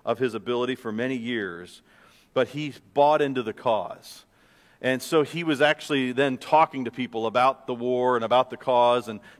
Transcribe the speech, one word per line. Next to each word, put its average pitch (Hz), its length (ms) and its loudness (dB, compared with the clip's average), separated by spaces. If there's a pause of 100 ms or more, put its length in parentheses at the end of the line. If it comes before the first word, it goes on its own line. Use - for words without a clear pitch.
of 113 140 -2
his 123 160 -2
ability 120 400 -2
for 117 180 -8
many 127 240 -4
years, 101 640 -8 (520)
but 127 160 2
he 147 240 -8 (200)
bought 147 280 4
into 135 220 0
the 107 80 -4
cause. - 720 -4 (580)
And 127 200 0
so 160 220 2
he 165 200 -6
was 151 180 0
actually 147 500 0
then 131 260 0
talking 151 480 0
to 113 60 -6
people 113 340 -6
about 123 400 2
the 127 80 -4
war 123 440 0
and 113 60 -2
about 123 280 2
the 117 60 -12
cause 120 500 2
and 107 120 -10 (200)